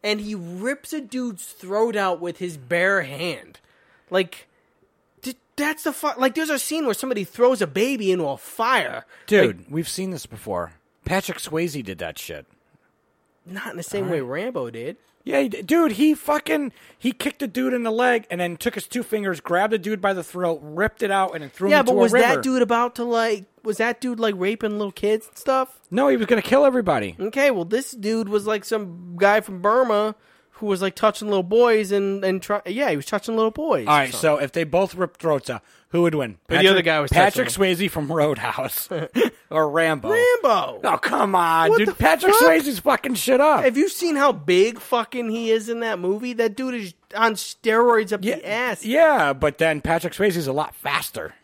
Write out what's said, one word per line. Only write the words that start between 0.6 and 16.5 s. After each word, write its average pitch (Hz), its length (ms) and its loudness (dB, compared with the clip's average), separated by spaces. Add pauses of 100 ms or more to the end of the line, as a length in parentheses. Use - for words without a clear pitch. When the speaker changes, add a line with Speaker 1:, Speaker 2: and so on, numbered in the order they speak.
Speaker 1:
a 302 80 -6
dude's 240 440 -8
throat 214 520 -2
out 185 240 -2
with 175 160 -8
his 180 200 -8
bare 175 460 0
hand. 139 560 -8 (500)
Like, 185 380 -2 (760)
d-, 254 140 -10 (200)
that's 302 280 -4
the 294 100 -2
fu-, 302 160 -4 (100)
like, 262 160 0
there's 320 140 -2
a 285 100 -2
scene 311 260 -4
where 220 80 0
somebody 226 300 -4
throws 240 380 2
a 175 60 0
baby 208 440 -2
into 180 160 0
a 135 80 -4
fire. 226 680 -2 (220)
Speaker 2:
Dude, 117 320 4
Speaker 1:
Like, - 100 -20
Speaker 2:
we've 156 180 -4
seen 185 240 -6
this 156 140 -10
before. 90 480 -8 (320)
Patrick 185 320 -4
Swayze 160 460 -6
did 92 160 -10
that 80 200 -8
shit. 73 260 -14 (1000)
Speaker 1:
Not 190 260 -14
in 170 60 -14
the 170 60 -12
same 196 220 -6
Speaker 2:
All 180 60 -4
Speaker 1:
way 156 100 -2
Speaker 2:
right. 135 240 -6
Speaker 1:
Rambo 151 260 -8
did. 120 260 -12 (260)
Speaker 2:
Yeah, - 180 0
he 254 80 0
d-, 202 120 -8
dude, 302 320 2
he 294 220 4
fucking, 294 580 -2 (240)